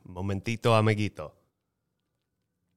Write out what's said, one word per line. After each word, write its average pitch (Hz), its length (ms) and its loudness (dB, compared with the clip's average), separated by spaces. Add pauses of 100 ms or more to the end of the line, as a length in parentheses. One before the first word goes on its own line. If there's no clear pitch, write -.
Momentito, 98 640 -2
amiguito. 107 600 0 (1500)